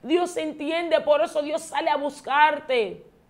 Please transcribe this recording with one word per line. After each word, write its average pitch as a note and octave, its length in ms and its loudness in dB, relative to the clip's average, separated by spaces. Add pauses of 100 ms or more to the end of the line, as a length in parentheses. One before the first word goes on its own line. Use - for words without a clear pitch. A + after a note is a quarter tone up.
Dios F4 340 0
entiende, D#4 640 -2
por D4 220 4
eso E4 180 0
Dios D4+ 220 -4
sale D#4 280 -2
a D4 60 2
buscarte. C#4 1080 0 (240)